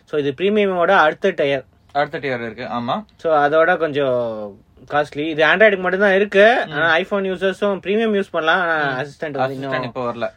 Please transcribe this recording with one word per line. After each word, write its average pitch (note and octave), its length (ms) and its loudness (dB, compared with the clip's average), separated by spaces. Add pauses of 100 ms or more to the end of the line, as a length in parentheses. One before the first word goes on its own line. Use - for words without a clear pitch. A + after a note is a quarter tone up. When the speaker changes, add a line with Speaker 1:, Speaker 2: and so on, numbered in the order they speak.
Speaker 1:
So D3+ 160 -4
இது C#3 180 -2
பிரீமியமோட F#3+ 600 0
அடுத்த D#3+ 320 2
டயர். C#3 360 -2 (260)
Speaker 2:
அடுத்த D3 260 -2
டியர் B2+ 260 -6
இருக்கு, A#2 200 -10
ஆமா. B2 400 -6 (120)
Speaker 1:
So E3 180 -2
அதோட D#3+ 420 4
கொஞ்சம் C#3 440 0 (680)
காஸ்ட்லி. D3 420 -4
இது D#3 160 -2
Android-க்கு F#3+ 340 4
மட்டும் F#3 220 -2
தான் G3 140 4
இருக்கு. G#3 520 4
Speaker 2:
ம். D#3 40 -12
Speaker 1:
ஆனா D#3+ 280 2
iPhone G3 260 -2
யூசர்ஸும் F#3+ 560 -2
பிரீமியம் G#3+ 340 0
யூஸ் G3 160 -2
பண்ணலாம். E3 300 2
ஆனா E3 160 0
Speaker 2:
ம். C#3 200 -2
Speaker 1:
அசிஸ்டன்ட் C#3+ 400 -8
வந்து C3+ 60 0
Speaker 2:
அசிஸ்டன்ட் C3+ 240 -4
Speaker 1:
இன்னும் C3+ 160 -4
Speaker 2:
இப்போ B2+ 200 -8
வரல. A#2 240 -4 (100)